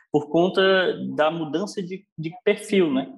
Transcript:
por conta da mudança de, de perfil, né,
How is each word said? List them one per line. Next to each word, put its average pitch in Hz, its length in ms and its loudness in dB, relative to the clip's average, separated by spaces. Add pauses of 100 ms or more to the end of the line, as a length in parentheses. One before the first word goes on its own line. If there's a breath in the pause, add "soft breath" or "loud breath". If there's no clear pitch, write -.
(120 loud breath)
por 143 180 0
conta 180 320 2 (540)
da 151 140 4
mudança 165 520 -4
de, 185 240 -10 (120)
de 160 140 -8 (120)
perfil, 196 480 2
né, 131 260 -4